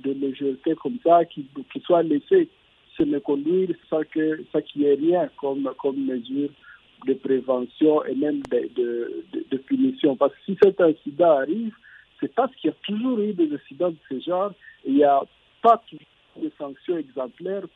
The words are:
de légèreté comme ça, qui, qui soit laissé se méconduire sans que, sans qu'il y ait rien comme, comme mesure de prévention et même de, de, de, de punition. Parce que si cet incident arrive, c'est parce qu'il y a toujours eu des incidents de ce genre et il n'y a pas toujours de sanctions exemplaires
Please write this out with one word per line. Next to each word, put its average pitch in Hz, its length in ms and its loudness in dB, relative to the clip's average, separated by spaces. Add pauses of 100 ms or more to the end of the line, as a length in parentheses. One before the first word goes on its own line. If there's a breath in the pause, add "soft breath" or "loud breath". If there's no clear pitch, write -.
de 135 120 -4
légèreté 139 640 -4
comme 123 260 -8
ça, 170 220 6
qui, 156 200 -10 (280)
qui 135 80 -10
soit 170 240 2
laissé 160 440 2 (480)
se - 60 -2
méconduire 151 760 -2 (140)
sans 156 140 -2
que, 156 460 -4
sans 151 120 -2
qu'il - 180 -10
y 143 60 2
ait 143 80 6
rien 160 340 0 (100)
comme, 139 400 -4
comme 139 240 -4
mesure 131 460 -4 (580 loud breath)
de 135 60 0
prévention 131 920 0
et 127 80 -6
même 147 260 -2 (100)
de, - 240 -2
de, 120 500 -4 (100)
de, - 160 -8
de 135 80 -2
punition. 131 580 0
Parce 139 160 0
que - 140 -20
si 190 160 -4
cet 196 180 6
incident 160 520 2
arrive, 170 420 -2 (440 loud breath)
c'est - 160 -6
parce 254 220 -2
qu'il 156 140 -2
y - 20 -10
a - 120 -16
toujours 226 340 -2
eu 208 160 -2
des 156 200 0
incidents 143 360 -4
de 165 80 -14 (100)
ce 131 120 -6
genre 180 300 -4 (360 loud breath)
et - 20 -4
il 135 60 0
n'y 143 100 6
a 139 180 4 (400)
pas 226 280 6
toujours 151 160 -20 (360)
de 156 140 -6
sanctions 156 400 -8
exemplaires 160 800 -10